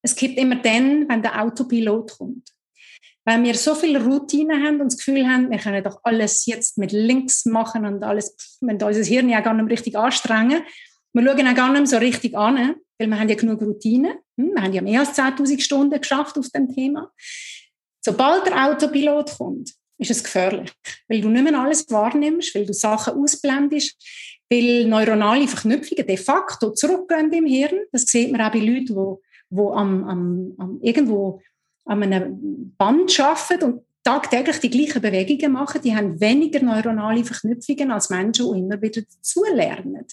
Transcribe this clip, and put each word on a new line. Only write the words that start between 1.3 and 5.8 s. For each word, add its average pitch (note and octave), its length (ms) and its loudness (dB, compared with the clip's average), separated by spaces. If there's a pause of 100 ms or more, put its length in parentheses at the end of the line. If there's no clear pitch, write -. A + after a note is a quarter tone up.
Autopilot A3+ 760 -2
kommt. - 320 -14 (760)
Wenn A#3 180 2
wir A#3+ 140 2
so D4+ 180 0
viel D#4 220 0
Routine C#4+ 680 0
haben D4 180 2
und C4+ 120 0
das - 60 -6
Gefühl C4+ 280 0
haben, B3+ 240 2
wir G#3+ 80 -2
können G3 240 -2